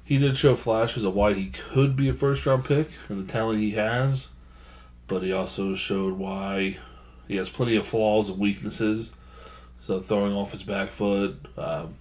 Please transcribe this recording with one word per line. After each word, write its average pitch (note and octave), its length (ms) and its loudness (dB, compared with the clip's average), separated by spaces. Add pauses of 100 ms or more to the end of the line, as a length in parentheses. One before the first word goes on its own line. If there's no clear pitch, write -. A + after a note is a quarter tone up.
He C#3 100 2
did C3+ 220 2
show C3 160 6
flashes A2+ 500 0
of F#2 100 0
why G2+ 200 4
he F#2+ 140 -4
could C3+ 480 2
be C3+ 120 2
a B2+ 60 2
first-round C3+ 500 2
pick D3+ 240 2 (220)
and G2 120 -4
the F#2+ 80 -10
talent A2 300 0
he G#2 120 2
has. B2 580 0 (760)
But F#2 160 -2
he F#2 120 0
also F#2+ 400 -2
showed F#2+ 400 -2
why G2 640 -4 (500)
he G2+ 80 -4
has F#2 140 -4
plenty A#2+ 260 0
of G2 100 2
flaws G#2+ 440 2
and F#2 80 -6
weaknesses. G#2+ 760 0 (680)
So F#2+ 200 -2
throwing G2+ 320 0
off G2+ 200 -2
his G2+ 100 -12
back G2 300 -4
foot, G2+ 540 -2 (120)
uh, B2+ 300 -6 (120)